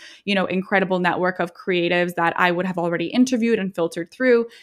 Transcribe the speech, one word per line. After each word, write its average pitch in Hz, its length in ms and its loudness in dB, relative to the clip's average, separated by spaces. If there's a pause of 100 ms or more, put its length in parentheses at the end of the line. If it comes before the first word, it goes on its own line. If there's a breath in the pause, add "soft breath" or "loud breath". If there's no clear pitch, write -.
(260 loud breath)
you 202 100 0
know, 185 100 0
incredible 185 540 0
network 180 400 0
of 175 160 -4
creatives 175 600 0
that 170 220 0
I 180 140 2
would 180 160 -2
have 180 100 -4
already 170 300 -2
interviewed 233 500 2
and 190 160 -4
filtered 170 380 -4
through. 240 340 2 (180 loud breath)